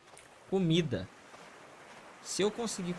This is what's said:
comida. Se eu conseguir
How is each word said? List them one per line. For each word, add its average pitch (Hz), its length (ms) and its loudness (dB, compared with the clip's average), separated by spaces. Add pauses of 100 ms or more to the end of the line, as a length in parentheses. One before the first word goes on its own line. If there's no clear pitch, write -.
(480)
comida. 160 600 2 (1120)
Se - 200 -2
eu 208 80 4
conseguir 208 480 -4